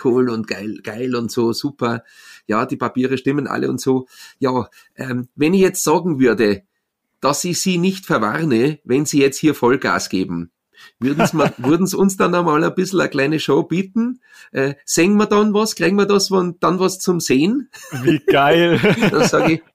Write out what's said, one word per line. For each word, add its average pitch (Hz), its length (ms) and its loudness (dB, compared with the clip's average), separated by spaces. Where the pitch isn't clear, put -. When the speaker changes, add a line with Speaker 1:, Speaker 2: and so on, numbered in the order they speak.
Speaker 1:
cool 127 260 2
und 113 180 -6
geil, 104 360 -8
geil 123 320 -6
und 117 160 -4
so, 117 220 0
super. 120 500 -6
Ja, 110 180 0
die 131 120 -6
Papiere 127 400 -2
stimmen 139 300 -2
alle 135 220 -4
und 131 120 -6
so. 131 260 0
"Ja, 127 300 -2
ähm, 127 400 -8
wenn 156 180 2
ich 190 80 4
jetzt 185 220 0
sagen 170 360 0
würde, 110 440 2
dass 139 240 -2
ich 175 180 -4
Sie 185 160 0
nicht 185 280 -2
verwarne, 139 760 0
wenn 139 220 0
Sie 147 140 0
jetzt 135 180 2
hier 151 160 2
Vollgas 120 560 0
geben, 85 420 -4
würden's 147 360 0
ma-, 143 200 0
Speaker 2:
<laughs> - 60 -20
Speaker 1:
würden's 165 340 0
uns 190 240 0
dann 180 160 0
einmal 165 300 0
ein 170 100 -2
bisschen 185 260 -2
eine 143 100 0
kleine 143 300 -2
Show 139 220 2
bieten? 208 600 -4
Äh, 135 220 -2
sehen 190 320 2
wir 208 100 2
dann 208 260 2
was? 208 220 0
Kriegen 175 220 0
wir 202 100 2
das 196 240 0
wann, 180 280 0
dann 180 200 0
was 185 180 0
zum 175 220 0
Sehen?" 190 500 0
Speaker 2:
Wie 147 240 2
geil. 165 560 4
<laughs> 202 300 2
Speaker 1:
Dann - 160 2
sag - 200 2
ich, 160 140 0